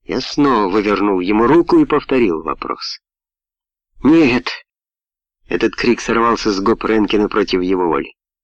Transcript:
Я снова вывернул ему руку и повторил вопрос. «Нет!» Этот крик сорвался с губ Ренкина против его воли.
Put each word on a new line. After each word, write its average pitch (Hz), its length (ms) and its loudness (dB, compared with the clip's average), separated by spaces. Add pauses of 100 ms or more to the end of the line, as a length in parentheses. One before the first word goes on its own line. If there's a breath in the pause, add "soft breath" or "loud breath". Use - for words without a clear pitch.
Я 104 180 -6
снова 127 480 0
вывернул 101 500 0
ему 107 280 0
руку 170 320 4
и 151 60 4
повторил 123 560 -2
вопрос. - 580 -10 (1040)
«Нет!» 131 460 2 (1000)
Этот - 280 -2
крик 120 260 0
сорвался 113 500 0
с 95 80 -2
губ 104 240 0
Ренкина 107 460 0
против 92 320 0
его 92 260 0
воли. 71 280 -4 (280)